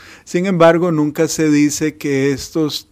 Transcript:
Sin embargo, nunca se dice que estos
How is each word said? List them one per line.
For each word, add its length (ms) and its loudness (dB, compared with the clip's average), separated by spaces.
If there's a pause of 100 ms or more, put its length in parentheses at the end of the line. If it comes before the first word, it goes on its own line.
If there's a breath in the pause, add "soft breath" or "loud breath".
(240 loud breath)
Sin 220 -4
embargo, 480 2
nunca 340 0
se 220 -2
dice 480 0
que 340 -2
estos 600 -4